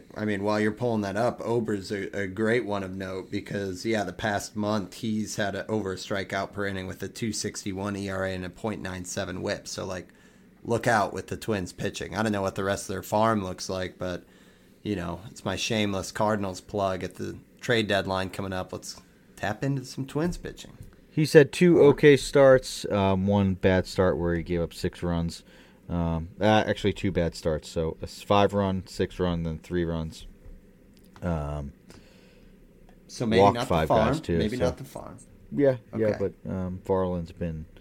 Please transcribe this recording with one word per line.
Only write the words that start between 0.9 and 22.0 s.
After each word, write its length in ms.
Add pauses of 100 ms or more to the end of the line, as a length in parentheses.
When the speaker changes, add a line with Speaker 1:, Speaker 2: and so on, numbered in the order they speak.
Speaker 1:
that 160
up, 260
Ober's 480
a, 120 (140)
a 80
great 380
one 200
of 120
note 340
because, 560
yeah, 200
the 80
past 420
month 380
he's 420
had 200
a, 140
over 220
a 60
strikeout 560
per 140
inning 200
with 160
a 60
two 240
sixty-one 640
E 120
R 140
A 100
and 120
a 40
point 320
nine 220
seven 380
whip. 260
So, 180
like, 220 (560)
look 240
out 240
with 160
the 80
Twins 380
pitching. 420
I 80
don't 80
know 120
what 120
the 80
rest 200
of 100
their 100
farm 400
looks 240
like, 300
but, 260 (600)
you 120
know, 240 (100)
it's 140
my 140
shameless 560
Cardinals 480
plug 420
at 120
the 200 (240)
trade 300
deadline 400
coming 240
up. 180
Let's 300 (340)
tap 300
into 180
some 220
Twins 320
pitching. 400 (340)
Speaker 2:
He's 220
had 180
two 300
okay 340